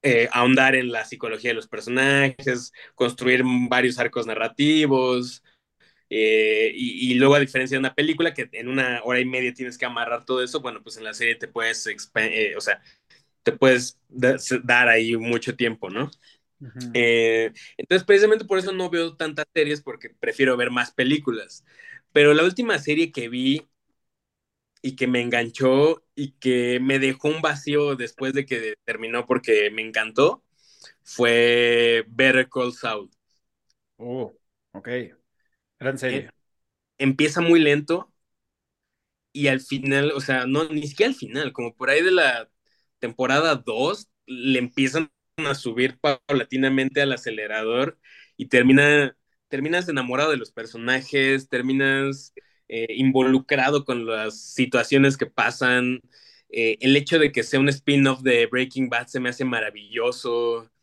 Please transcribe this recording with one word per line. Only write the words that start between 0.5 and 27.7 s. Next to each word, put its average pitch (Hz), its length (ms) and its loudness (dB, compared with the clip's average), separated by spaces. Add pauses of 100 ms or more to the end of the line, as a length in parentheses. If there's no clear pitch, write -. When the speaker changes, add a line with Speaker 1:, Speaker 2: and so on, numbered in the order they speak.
Speaker 1:
en 123 160 -2
la 110 120 -6
psicología 113 460 -8
de 117 40 -2
los 110 140 -10
personajes, 131 1040 0 (240)
construir 127 460 0 (260)
varios 123 300 0
arcos 117 280 -4
narrativos, 127 1160 0 (680)
eh, 110 640 2
y, 120 380 -4
y - 40 2
luego 135 200 6
a 147 40 6
diferencia 131 360 -2
de 131 40 -2
una 131 140 -4
película 160 400 0
que - 180 -8
en 117 160 -12
una 127 360 -4
hora 123 160 0
y 127 60 0
media 127 280 -4
tienes 123 240 -12
que 127 80 -6
amarrar 117 400 -6
todo 127 160 -2
eso, 127 180 -6
bueno, 117 220 -12
pues 110 160 -20
en 110 60 -16
la 107 100 -12
serie 117 220 -2
te 113 120 -12
puedes 113 380 -6
expa-, 107 440 -6
eh, 101 260 -2
o 104 60 -6
sea, 101 200 -4 (640)
te - 80 2
puedes 127 560 2
da-, 127 280 0
s-, 123 280 -4
dar 123 240 4
ahí 113 280 4
mucho 117 400 -4
tiempo, 113 340 -4
¿no? 127 200 -6 (500)
Speaker 2:
Ujú. 123 320 -16
Speaker 1:
Eh, 113 600 2 (240)
entonces, 185 300 0
precisamente 214 380 6
por 202 140 0
eso 185 140 -4
no 180 180 -4
veo 165 260 -4
tantas 156 380 -6
series, 147 280 0
porque - 280 -14
prefiero 127 460 0
ver 123 140 -2
más 123 220 -4
películas. 131 720 -4 (480)
Pero 147 220 8
la 160 100 4
última 185 340 0
serie 151 340 -2
que 120 160 -8
vi 131 400 -2 (1120)
y 131 140 -8
que 127 100 -2
me 123 140 0
enganchó 131 840 2 (100)
y 139 180 -8
que 123 480 0
me 135 180 0
dejó 135 300 -2
un 156 140 -2
vacío 147 540 -2